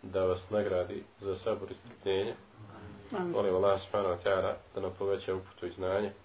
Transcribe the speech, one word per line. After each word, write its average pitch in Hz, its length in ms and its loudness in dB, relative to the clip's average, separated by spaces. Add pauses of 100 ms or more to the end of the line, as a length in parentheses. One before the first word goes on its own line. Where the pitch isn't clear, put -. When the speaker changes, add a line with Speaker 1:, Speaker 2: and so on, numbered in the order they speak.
Speaker 1:
da 95 240 0
vas 92 240 0
nagradi 101 540 0 (180)
za 98 140 -2
sabor 101 360 -4
i - 20 -8
strpljenje. 98 600 -2 (840)
Speaker 2:
Amin. 180 140 -2
Speaker 1:
Molim 101 240 4
Allah 98 260 6
subhanahu 95 340 2
wa - 80 -8
ta'ala 95 300 2 (220)
da 95 60 -4
nam 92 180 -2
poveća 98 360 0
uputu 92 320 -8
i 85 40 -6
znanje. 98 400 0 (140)